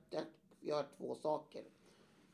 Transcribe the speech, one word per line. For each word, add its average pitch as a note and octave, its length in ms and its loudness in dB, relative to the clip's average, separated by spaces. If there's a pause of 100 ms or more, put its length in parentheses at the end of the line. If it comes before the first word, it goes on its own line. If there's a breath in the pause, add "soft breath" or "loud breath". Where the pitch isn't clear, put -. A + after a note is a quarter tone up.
det E3+ 80 -2
är D#3 40 2
att D#3+ 60 -4 (340)
göra D3 240 2 (120)
två B2+ 180 -2
saker. D3 480 0 (720 loud breath)